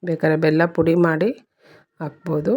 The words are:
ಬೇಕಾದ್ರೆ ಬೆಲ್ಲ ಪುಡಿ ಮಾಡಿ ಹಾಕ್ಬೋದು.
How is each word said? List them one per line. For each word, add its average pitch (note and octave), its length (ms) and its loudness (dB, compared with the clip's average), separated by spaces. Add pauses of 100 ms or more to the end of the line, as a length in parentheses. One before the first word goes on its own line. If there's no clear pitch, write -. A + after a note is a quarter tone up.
ಬೇಕಾದ್ರೆ D#3+ 360 0
ಬೆಲ್ಲ D#3 180 2 (140)
ಪುಡಿ E3 160 2 (140)
ಮಾಡಿ E3 220 0 (720)
ಹಾಕ್ಬೋದು. D#3 540 -4